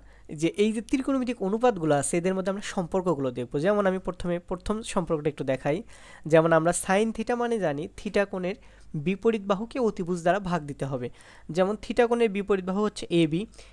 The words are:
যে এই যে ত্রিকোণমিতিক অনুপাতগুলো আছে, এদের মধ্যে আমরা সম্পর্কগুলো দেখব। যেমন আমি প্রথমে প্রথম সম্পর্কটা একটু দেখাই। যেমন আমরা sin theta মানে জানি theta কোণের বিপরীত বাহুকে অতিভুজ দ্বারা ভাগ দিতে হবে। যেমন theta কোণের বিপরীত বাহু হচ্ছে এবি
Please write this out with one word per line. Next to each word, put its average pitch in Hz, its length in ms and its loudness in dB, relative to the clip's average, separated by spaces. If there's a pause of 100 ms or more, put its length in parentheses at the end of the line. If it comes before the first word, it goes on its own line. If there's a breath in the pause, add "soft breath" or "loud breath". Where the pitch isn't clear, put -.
(280 soft breath)
যে 156 200 0
এই 214 240 2
যে 226 80 -4
ত্রিকোণমিতিক 262 640 -2
অনুপাতগুলো 190 520 2
আছে, 143 220 0
এদের 185 180 0
মধ্যে 190 160 -2
আমরা 196 120 -4
সম্পর্কগুলো 170 680 -2
দেখব। 156 280 -4
যেমন 202 280 2
আমি 185 120 2
প্রথমে 180 400 -4
প্রথম 208 440 -6
সম্পর্কটা 160 460 -2
একটু 143 160 -6
দেখাই। 143 380 -2 (440 loud breath)
যেমন 160 260 6
আমরা 165 200 4 (140)
sin 208 260 2
theta 233 240 -4
মানে 233 220 -2
জানি 160 380 -2
theta 202 300 0
কোণের 185 280 -4 (400 soft breath)
বিপরীত 196 480 0
বাহুকে 202 360 -2
অতিভুজ 180 440 -2
দ্বারা 180 180 4
ভাগ 175 220 -2
দিতে 143 220 -6
হবে। 127 260 -4 (400 loud breath)
যেমন 185 320 2
theta 240 240 2
কোণের 233 220 4
বিপরীত 196 360 0
বাহু 190 180 0
হচ্ছে - 280 -2
এবি 170 360 2 (260 loud breath)